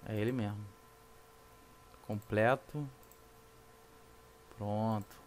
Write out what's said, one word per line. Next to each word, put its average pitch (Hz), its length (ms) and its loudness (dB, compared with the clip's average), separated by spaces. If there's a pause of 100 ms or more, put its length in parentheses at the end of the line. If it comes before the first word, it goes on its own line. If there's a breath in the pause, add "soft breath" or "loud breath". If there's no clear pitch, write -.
É 107 120 -2
ele 113 140 4
mesmo. 104 320 -2 (1400)
Completo. 113 800 2 (1700)
Pronto. 107 600 -2 (100)